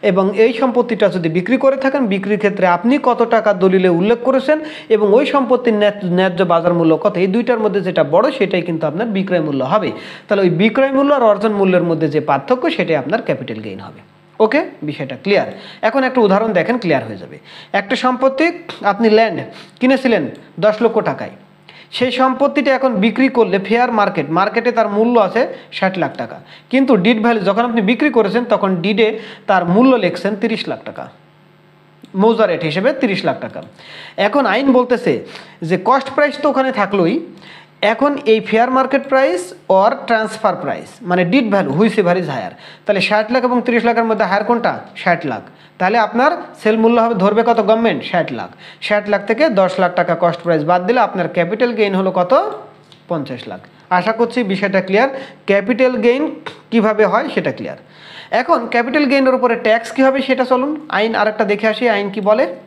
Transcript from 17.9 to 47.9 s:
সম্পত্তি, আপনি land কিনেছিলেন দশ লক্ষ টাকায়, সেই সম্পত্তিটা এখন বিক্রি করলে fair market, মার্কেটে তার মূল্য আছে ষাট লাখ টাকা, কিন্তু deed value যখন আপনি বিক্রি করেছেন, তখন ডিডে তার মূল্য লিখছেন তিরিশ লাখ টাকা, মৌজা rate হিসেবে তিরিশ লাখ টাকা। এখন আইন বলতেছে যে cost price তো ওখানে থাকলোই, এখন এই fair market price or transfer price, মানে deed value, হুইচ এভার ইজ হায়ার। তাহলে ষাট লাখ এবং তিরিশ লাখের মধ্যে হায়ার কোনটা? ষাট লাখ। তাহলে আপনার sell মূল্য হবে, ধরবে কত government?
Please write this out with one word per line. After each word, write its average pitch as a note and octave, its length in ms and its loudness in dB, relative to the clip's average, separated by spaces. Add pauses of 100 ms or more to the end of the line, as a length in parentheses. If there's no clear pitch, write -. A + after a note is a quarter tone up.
সম্পত্তি, C4+ 560 0 (300)
আপনি G3+ 280 2
land G#3+ 300 2 (400)
কিনেছিলেন B3 480 0 (320)
দশ G#3+ 220 2
লক্ষ A3 180 2
টাকায়, C#3 300 -6 (600)
সেই B3+ 220 -2
সম্পত্তিটা C4 600 2
এখন C4 200 0
বিক্রি A#3 340 2
করলে G#3+ 300 0
fair A#3 340 0
market, F#3+ 380 -2
মার্কেটে G3+ 420 0
তার A3+ 160 0
মূল্য A3+ 320 2
আছে G#3+ 280 0 (240)
ষাট F#3+ 260 -2
লাখ D3+ 180 -4
টাকা, A2+ 240 -12 (300)
কিন্তু C4 260 4
deed G#3+ 260 2
value A#3 180 2
যখন G3 240 0
আপনি A#3 160 -2
বিক্রি A#3+ 300 0
করেছেন, A3+ 340 0
তখন G3 320 0
ডিডে G#3+ 420 0 (280)
তার F#3 180 2
মূল্য A#3+ 320 4
লিখছেন G3 400 -2
তিরিশ A3 320 -4
লাখ C3 160 -8
টাকা, - 240 -14 (1080)
মৌজা A3 320 2
rate E3+ 180 -2
হিসেবে F#3 280 0
তিরিশ G#3 320 -2
লাখ C3+ 160 -2
টাকা। - 220 -12 (540)
এখন G#3+ 300 0
আইন B3+ 260 2
বলতেছে A#3+ 520 2 (380)
যে E3+ 220 -2
cost C4+ 300 2
price D4 280 0
তো D4+ 80 2
ওখানে C4 220 0
থাকলোই, G3+ 480 0 (600)
এখন B3 340 0 (100)
এই A3 140 4
fair A#3 300 0
market C4 380 0
price D4 460 0 (140)
or G3 260 4 (120)
transfer A3 500 -2
price, F2+ 320 -8 (140)
মানে F3+ 220 2
deed A3 260 2
value, F#3 220 0
হুইচ G3+ 260 2
এভার F3+ 180 2
ইজ F3+ 120 -4
হায়ার। A2+ 220 -8 (360)
তাহলে G3+ 140 0
ষাট G#3+ 320 0
লাখ B3 120 0
এবং B3 180 0
তিরিশ A#3+ 220 0
লাখের A#3 200 2
মধ্যে A3 200 0
হায়ার G3 200 0
কোনটা? G#3 340 0 (180)
ষাট E3+ 300 -2
লাখ। A2+ 160 -6 (360)
তাহলে G3 200 0
আপনার A#3 320 2 (320)
sell A3 140 2
মূল্য A3+ 240 4
হবে, A#3 140 0
ধরবে G#3 320 2
কত A#3 140 2
government? G#3+ 440 2